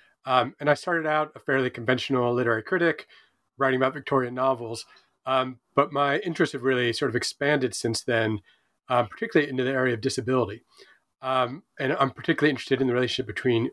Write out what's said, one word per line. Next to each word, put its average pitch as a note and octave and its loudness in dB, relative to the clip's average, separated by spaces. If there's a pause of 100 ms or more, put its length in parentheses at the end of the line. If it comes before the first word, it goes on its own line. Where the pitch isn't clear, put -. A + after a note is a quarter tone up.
(260)
Um, B2+ 2
and D3 -2
I D3 6
started E3 -2
out D3+ -2
a - -20
fairly C3 0
conventional B2 0
literary A#2 2
critic, E3+ 0 (500)
writing C3 2
about C3 2
Victorian C3 0
novels. B2 -2 (400)
Um, C3 -2 (160)
but C#3+ 4
my C#3+ 0
interests E3 -2
have B2+ -8
really B2 2
sort C3 -2
of A2+ 0
expanded C#3+ -2
since A#2 -2
then, A2 0 (480)
um, B2 2
particularly E3 0
into B2+ -2
the C3 -2
area B2+ 0
of G#2+ -4
disability. A#2 -2 (580)
Um, C3 -2 (140)
and C3+ -2
I'm C3+ 2
particularly D3+ 0
interested B2+ 0
in C3 2
the B2 0
relationship A#2+ 0
between A#2 0